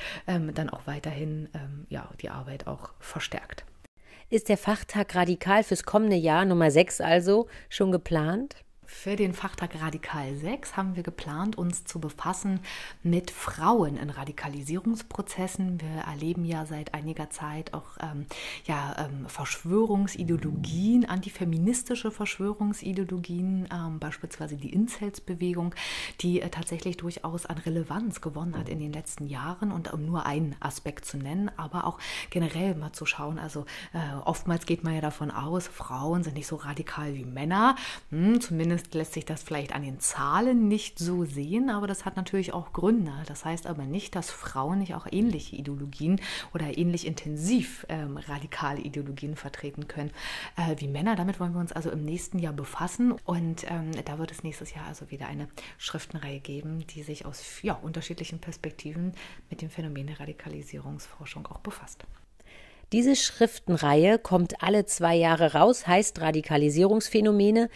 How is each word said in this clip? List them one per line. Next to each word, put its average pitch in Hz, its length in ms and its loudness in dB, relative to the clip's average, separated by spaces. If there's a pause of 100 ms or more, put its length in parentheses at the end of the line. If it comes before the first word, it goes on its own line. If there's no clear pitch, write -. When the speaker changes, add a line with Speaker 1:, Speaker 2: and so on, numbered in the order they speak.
(280)
Speaker 1:
ähm, 165 260 0
dann 156 160 -2
auch - 180 -10
weiterhin, 151 680 -6
ähm, 143 340 -10
ja, 135 220 -8 (120)
die - 80 -8
Arbeit 135 380 -8
auch - 320 -10
verstärkt. - 640 -8 (680)
Speaker 2:
Ist 226 200 2
der 202 80 8
Fachtag - 580 0
Radikal 180 480 6
fürs - 200 0
kommende 208 340 6
Jahr 160 260 6
Nummer 175 260 8
sechs 160 300 6
also 180 480 6 (220)
schon 190 240 4
geplant? 175 640 0 (340)
Speaker 1:
Für 196 240 -4
den 196 180 4
Fachtag - 460 -6
Radikal 156 540 -4
sechs 175 420 -6
haben 190 200 0
wir 175 80 -4
geplant, 170 560 -4
uns 175 260 0
zu - 140 -8
befassen 185 600 -2 (440)
mit 175 260 2
Frauen 165 680 2
in 147 120 -4
Radikalisierungsprozessen. 175 1700 -4
Wir 156 320 -6
erleben 160 320 0
ja 160 220 -2
seit 151 300 -6
einiger 151 340 -6
Zeit 156 460 -6
auch, - 260 -10
ähm, 147 240 -6 (400)
ja, 143 320 -2
ähm, 139 300 -6
Verschwörungsideologien, 185 1800 2
antifeministische 185 1040 0
Verschwörungsideologien, 190 1600 -2
ähm, 165 280 -4
beispielsweise 151 560 -8
die 139 180 -8
Incels-Bewegung, 180 1000 0 (460)
die, 175 200 4
äh, 175 80 -4
tatsächlich 165 480 -4
durchaus 170 480 -6
an 160 140 -6
Relevanz 165 640 -2
gewonnen 160 360 -4
hat - 120 -4
in 156 100 -4
den 151 120 -4
letzten 151 360 -8
Jahren. 156 440 -2
Und 170 220 -4
um 151 100 -4
nur 165 220 0
einen 147 360 0
Aspekt - 440 -6
zu - 120 -8
nennen, 165 400 -2
aber 165 280 -6
auch 170 140 -4 (320)
generell 170 420 2
mal 156 180 -4
zu - 140 -8
schauen, 151 320 -2
also, 147 280 -6 (280)
äh, 143 320 -4
oftmals 165 400 2
geht 165 180 2
man 160 120 2
ja 156 60 0
davon 151 280 -2
aus, 160 380 -2
Frauen 151 560 -2
sind 160 100 -4
nicht 147 140 -6
so 165 80 -4
radikal 143 580 -6
wie 131 120 -6
Männer. 170 500 4 (340)
Hm, 202 320 6
zumindest 170 380 2 (140)
lässt 160 180 -2
sich 160 140 -6
das 156 180 -6
vielleicht 143 320 -6
an 143 60 -4
den 135 180 -8
Zahlen 208 720 4
nicht - 300 0
so 175 260 2
sehen, 156 440 0
aber 208 160 0
das 196 200 -4
hat 190 100 -4
natürlich 190 380 0
auch 175 180 -6
Gründe. 190 400 4 (160)
Das 147 160 -12
heißt 165 240 -4
aber 147 160 -4
nicht, 160 320 -4
dass 165 160 -4
Frauen 151 480 -2
nicht 175 160 -4
auch 165 160 -10
ähnliche 190 460 0
Ideologien 143 640 0 (320)
oder 151 240 -2
ähnlich 170 280 2
intensiv, 160 840 0
ähm, 151 260 -4
radikale 143 640 -6
Ideologien 143 560 -6
vertreten 143 540 -10
können, 151 220 -6 (440)
äh, 165 220 0
wie 143 100 -6
Männer. 165 300 0
Damit 180 240 -2
wollen 175 100 -2
wir 175 80 -2
uns 170 140 -4
also 160 180 -4
im 151 140 -4
nächsten 175 340 -4
Jahr 160 140 -2
befassen 175 580 0 (140)
und, 165 440 -2
ähm, 160 220 -4 (140)
da 147 120 -6
wird 160 140 -4
es - 120 -12
nächstes 156 300 -10
Jahr 156 140 -10
also 151 240 -12
wieder 135 160 -10
eine 143 220 -8 (280)
Schriftenreihe 143 600 -8
geben, 156 480 -8
die 151 160 -14
sich 147 220 -10
aus, - 360 -12
ja, 202 120 0
unterschiedlichen 165 640 -8
Perspektiven 165 720 -6 (380)
mit 170 120 -10
dem 160 80 -8
Phänomen 143 380 -6
der 151 140 -10
Radikalisierungsforschung 147 1300 -12
auch - 120 -10
befasst. - 460 -12 (840)
Speaker 2:
Diese 240 240 8
Schriftenreihe 170 1000 6
kommt 180 460 2
alle 202 200 6
zwei 170 320 4
Jahre 165 380 6
raus, 190 320 8
heißt 180 360 6
Radikalisierungsphänomene 202 1500 6